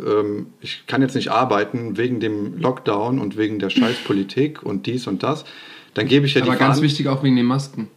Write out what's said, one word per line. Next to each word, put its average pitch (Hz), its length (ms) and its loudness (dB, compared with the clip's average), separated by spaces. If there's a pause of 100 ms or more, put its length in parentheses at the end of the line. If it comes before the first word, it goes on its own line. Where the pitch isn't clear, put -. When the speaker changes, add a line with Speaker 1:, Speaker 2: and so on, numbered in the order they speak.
Speaker 1:
ähm, 104 420 0 (120)
ich - 260 -14
kann 127 160 0
jetzt 131 140 2
nicht 110 160 -2
arbeiten 110 640 0
wegen 120 240 0
dem 104 400 -4
Lockdown 123 600 0
und 104 180 -6
wegen 107 220 0
der 95 100 -2
Scheißpolitik 120 920 0
Speaker 2:
<laughs> - 20 -18
Speaker 1:
und 101 220 -6
dies 123 220 -4
und 95 160 -4
das“, 143 220 -2 (480)
dann 113 160 -2
gebe 143 160 6
ich 135 80 0
ja 131 80 4
die 123 80 2
Speaker 2:
Aber 123 80 2
ganz 131 180 4
Speaker 1:
Veran- 151 80 2
Speaker 2:
wichtig 143 240 2
auch 135 160 0
wegen 131 140 6
den 120 80 4
Masken. 127 520 -2